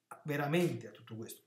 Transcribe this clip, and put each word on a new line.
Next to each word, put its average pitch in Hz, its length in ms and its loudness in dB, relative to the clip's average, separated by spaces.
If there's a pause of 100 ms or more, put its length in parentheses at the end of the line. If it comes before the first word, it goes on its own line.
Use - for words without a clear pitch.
(240)
veramente 143 640 2
a - 20 -14
tutto - 260 -14
questo, - 300 -10